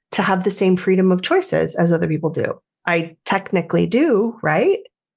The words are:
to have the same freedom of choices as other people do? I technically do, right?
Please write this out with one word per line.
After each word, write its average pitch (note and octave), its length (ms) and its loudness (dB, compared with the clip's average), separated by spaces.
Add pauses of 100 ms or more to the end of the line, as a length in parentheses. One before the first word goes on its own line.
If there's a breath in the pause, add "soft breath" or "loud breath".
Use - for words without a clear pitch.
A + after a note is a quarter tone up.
(120)
to G3 100 0
have F#3 220 0
the G#3 60 0
same F#3+ 260 2
freedom F#3 360 2
of F3+ 100 0
choices D#3+ 540 0
as E3+ 160 2
other E3 160 0
people D#3 220 -2
do? - 280 -4 (280)
I E3 380 -2
technically F3+ 640 0
do, A3+ 560 0
right? G3 360 0 (380)